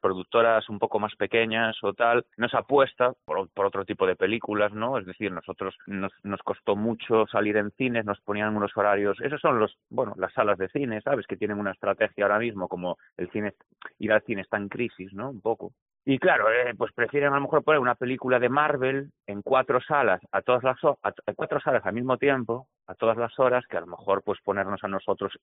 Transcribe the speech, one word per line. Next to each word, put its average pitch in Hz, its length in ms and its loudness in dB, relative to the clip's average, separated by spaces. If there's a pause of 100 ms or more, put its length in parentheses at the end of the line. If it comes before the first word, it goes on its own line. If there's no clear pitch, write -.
productoras 110 680 2
un 101 100 -10
poco 110 220 -2
más 104 160 -4
pequeñas 113 640 0
o 101 100 -2
tal, 117 340 2 (120)
no 117 100 0
se - 80 -4
apuesta 127 560 2 (140)
por, 87 240 -4
por 98 160 0
otro 98 180 -2
tipo 95 240 0
de 92 80 2
películas, 104 560 0
¿no? 117 260 -4
Es 95 80 -8
decir, 92 280 -6
nosotros 92 420 -8 (100)
nos, 98 280 -6 (100)
nos 101 200 -6
costó 101 340 -2
mucho 110 520 0
salir 104 280 0
en 104 140 0
cines, 120 340 -2
nos 101 160 -4
ponían 107 340 -2
unos 101 220 0
horarios, 101 420 2
esos 139 220 -6
son 135 180 2
los, 107 180 0 (120)
bueno, 117 260 -4
las 92 160 -4
salas 104 260 2
de 95 120 -4
cine, 120 320 -4
¿sabes? 131 260 -2
Que - 80 -8
tienen 104 240 -4
una 101 120 -4
estrategia 101 520 -2
ahora 104 160 4
mismo, 101 300 -4
como 90 280 -6 (200)
el 90 140 -8
cine, 104 220 -4 (460)
ir 107 140 0
al 107 80 4
cine 98 220 -8
está - 120 -6
en 101 140 -4
crisis, 98 420 -8
¿no? 107 180 -10
Un 117 120 -14
poco. 110 320 -4 (300)
Y 135 140 2
claro, 127 320 4
eh, 120 260 2
pues 110 180 -4
prefieren 143 380 0
a 139 40 2
lo 139 80 0
mejor 143 200 2
poner 156 160 4
una 123 140 2
película 127 460 0
de 120 100 2
Marvel 139 600 0 (160)
en 101 160 -8
cuatro 131 380 2
salas 120 380 2 (120)
a 98 100 0
todas 123 220 2
las 127 200 0
ho-, 143 200 4
a, 101 60 0
a - 260 -6
cuatro - 240 -2
salas 127 260 0
al 98 80 0
mismo 123 240 0
tiempo, 127 480 0 (220)
a 92 80 -14
todas 113 220 2
las 117 200 -4
horas, 123 320 2
que - 80 -6
a 85 40 -4
lo 85 40 -8
mejor, 98 380 -2
pues, 101 200 -4
ponernos 98 400 -2
a 104 40 -4
nosotros 98 440 -4 (120)